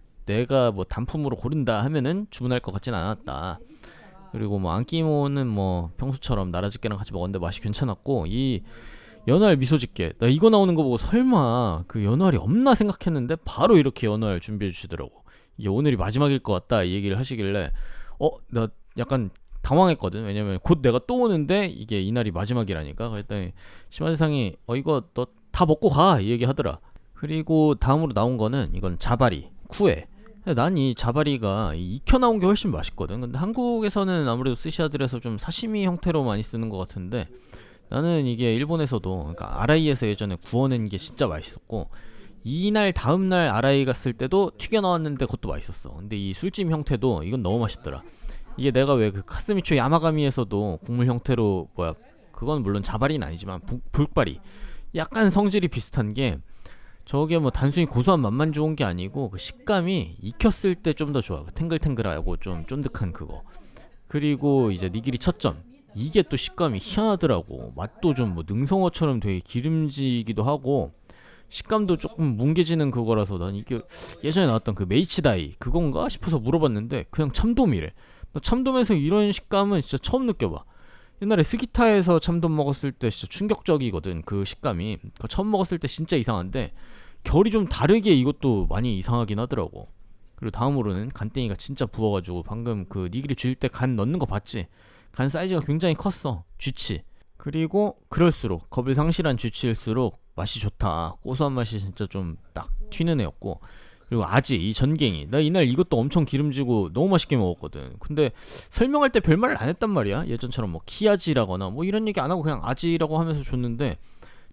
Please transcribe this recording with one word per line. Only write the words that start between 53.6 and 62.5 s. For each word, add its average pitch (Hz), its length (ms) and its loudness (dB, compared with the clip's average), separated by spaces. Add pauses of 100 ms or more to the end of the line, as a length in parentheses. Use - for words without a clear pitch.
북-, - 300 -8
북바리, 123 480 0 (560)
약간 196 340 2
성질이 190 380 4
비슷한 110 460 -4
게, 117 240 0 (680)
저게 156 340 0
뭐 139 120 2
단순히 147 340 2
고소한 147 340 4
맛만 131 320 0
좋은 151 240 0
게 143 80 -2
아니고 98 460 -4
그 95 80 -10
식감이 175 840 -2
익혔을 185 540 2
때 165 180 0
좀 147 200 -4
더 131 80 2
좋아. 76 240 -6
그 - 80 -14
탱글탱글하고 107 840 -2
좀 85 280 -6